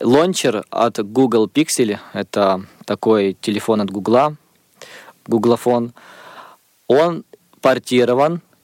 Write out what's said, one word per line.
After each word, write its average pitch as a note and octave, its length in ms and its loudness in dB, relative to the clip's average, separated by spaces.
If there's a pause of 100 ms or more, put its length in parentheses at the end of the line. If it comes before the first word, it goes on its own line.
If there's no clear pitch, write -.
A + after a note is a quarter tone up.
лончер C#3 680 2
от - 280 -2
Google A2+ 480 0
Pixel, A#2 520 -2 (140)
это G2 500 -2 (220)
такой G2+ 560 0
телефон G#2+ 400 -2
от G2 100 -4
Гугла, A#2 460 0 (880)
Гуглофон, A#2 680 0 (960)
он D#3+ 360 2 (360)
портирован, C3 800 0 (240)